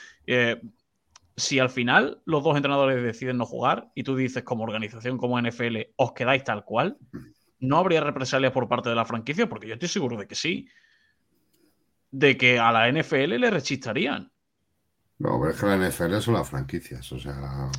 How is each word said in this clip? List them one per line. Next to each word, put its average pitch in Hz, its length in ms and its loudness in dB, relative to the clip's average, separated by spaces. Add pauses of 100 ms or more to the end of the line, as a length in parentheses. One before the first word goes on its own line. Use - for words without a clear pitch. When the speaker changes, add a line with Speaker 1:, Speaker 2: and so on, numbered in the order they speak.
(280)
Speaker 1:
Eh, 117 340 2 (760)
si - 220 -2
al 127 120 4
final 131 560 2
los 147 180 0
dos 151 120 4
entrenadores 139 460 2
deciden 123 360 -4
no 117 80 -2
jugar 123 500 -2
y 135 80 -6
tú 135 120 -2
dices 127 280 -2
como 113 200 -4
organización, 117 540 -6
como 123 220 0
N 120 100 0
F 117 160 -4
L, 113 300 -4
"Os 123 180 0
quedáis 131 300 0
tal 107 200 -4
cual", 143 340 -2 (640)
no 135 180 0
habría 175 240 4
represalias 135 500 0
por 120 160 0
parte 117 220 0
de 117 60 0
la 113 100 2
franquicia 139 440 0
porque 107 180 -12
yo 113 60 -8
estoy 170 160 -6
seguro 123 280 -2
de - 100 -10
que 123 80 -14
sí. - 320 -4 (1400)
De 135 260 4
que 123 220 6
a 117 120 6
la 113 160 6
N 143 120 2
F 143 240 0
L 202 160 0
le 247 100 2
rechistarían. 135 840 -2 (840)
Speaker 2:
No, - 220 -2
pero 147 120 0
es - 80 -10
que 104 60 -2
la 101 100 2
N 92 120 0
F 95 160 -4
L 95 180 0
son 117 140 0
las 82 140 -4
franquicias, 67 640 -8
o 65 60 -10
sea - 600 -8